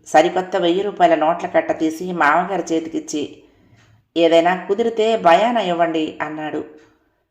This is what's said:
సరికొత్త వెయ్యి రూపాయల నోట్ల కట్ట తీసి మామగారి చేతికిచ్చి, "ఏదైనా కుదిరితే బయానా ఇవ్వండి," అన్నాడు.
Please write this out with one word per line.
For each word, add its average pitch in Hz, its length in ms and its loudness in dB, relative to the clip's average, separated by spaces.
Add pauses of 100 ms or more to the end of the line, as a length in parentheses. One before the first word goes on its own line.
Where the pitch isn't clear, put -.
సరికొత్త 180 500 0
వెయ్యి 175 260 0
రూపాయల 190 320 2
నోట్ల 160 320 0
కట్ట 160 320 -2
తీసి 160 340 -4
మామగారి 170 640 0
చేతికిచ్చి, 156 680 -6 (760)
"ఏదైనా 165 480 4
కుదిరితే 220 520 0
బయానా 202 440 4
ఇవ్వండి," 170 640 -2
అన్నాడు. 151 420 -8 (680)